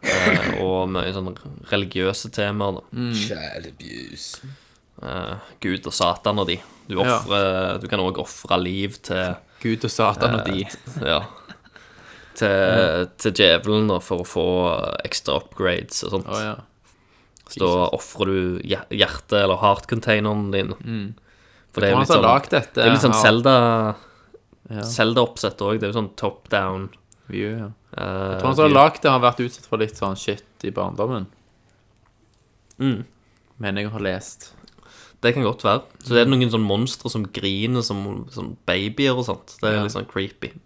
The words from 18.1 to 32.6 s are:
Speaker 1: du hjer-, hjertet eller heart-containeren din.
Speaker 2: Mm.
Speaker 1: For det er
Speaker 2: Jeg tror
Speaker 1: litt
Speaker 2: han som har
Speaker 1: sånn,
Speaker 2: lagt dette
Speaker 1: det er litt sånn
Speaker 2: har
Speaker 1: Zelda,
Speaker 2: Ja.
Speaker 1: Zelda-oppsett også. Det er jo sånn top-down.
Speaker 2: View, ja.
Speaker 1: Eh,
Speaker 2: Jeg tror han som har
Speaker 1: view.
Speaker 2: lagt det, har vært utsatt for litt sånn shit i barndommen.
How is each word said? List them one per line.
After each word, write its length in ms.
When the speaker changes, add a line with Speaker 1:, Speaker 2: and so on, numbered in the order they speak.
Speaker 1:
du 380
hjer-, 260
hjertet 540
eller 140
heart-containeren 920
din. 180
Speaker 2:
Mm. 320
Speaker 1:
For 100
det 80
er 20
Speaker 2:
Jeg 0
tror 80
Speaker 1:
litt 0
Speaker 2:
han 60
som 100
har 60
Speaker 1:
sånn, 100
Speaker 2:
lagt 180
dette 240
Speaker 1:
det 120
er 40
litt 100
sånn 120
Speaker 2:
har 100
Speaker 1:
Zelda, 720
Speaker 2:
Ja. 100
Speaker 1:
Zelda-oppsett 800
også. 180
Det 100
er 40
jo 80
sånn 160
top-down. 720
Speaker 2:
View, 300
ja. 80
Speaker 1:
Eh, 340
Speaker 2:
Jeg 80
tror 60
han 100
som 80
har 60
Speaker 1:
view. 100
Speaker 2:
lagt 220
det, 80
har 100
vært 240
utsatt 220
for 120
litt 160
sånn 220
shit 280
i 60
barndommen. 560